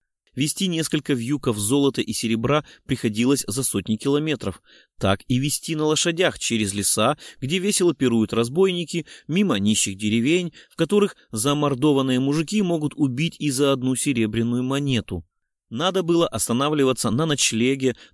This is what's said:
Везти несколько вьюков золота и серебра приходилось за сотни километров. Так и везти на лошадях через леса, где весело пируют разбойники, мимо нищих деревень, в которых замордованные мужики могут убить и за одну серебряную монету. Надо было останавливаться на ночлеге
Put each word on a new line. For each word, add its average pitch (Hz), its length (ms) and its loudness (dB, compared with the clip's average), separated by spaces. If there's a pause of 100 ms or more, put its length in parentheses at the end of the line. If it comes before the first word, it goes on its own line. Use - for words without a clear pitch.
(340)
Везти 151 340 -2
несколько 160 460 -2
вьюков 123 440 -2
золота 131 440 2
и - 120 -4
серебра 120 500 0 (220)
приходилось 123 640 0
за 123 160 -4
сотни 107 340 -2
километров. 143 640 -2 (360)
Так 98 300 0
и 127 120 0
везти 147 360 -4
на 151 80 -2
лошадях 165 560 0
через 107 340 -2
леса, 110 440 0 (240)
где 156 180 -2
весело 180 340 2
пируют 117 380 2
разбойники, 165 760 0 (220)
мимо 170 280 2
нищих 101 420 0
деревень, 117 560 0 (160)
в - 80 -20
которых 202 400 2 (140)
замордованные 135 920 2
мужики 156 400 0
могут 165 340 0
убить 147 440 -2
и 147 100 -2
за 139 240 2
одну 127 220 0
серебряную 117 680 0
монету. 131 640 -2 (440)
Надо 180 320 -2
было 170 280 2
останавливаться 131 800 0
на 143 140 0
ночлеге 131 720 0 (160)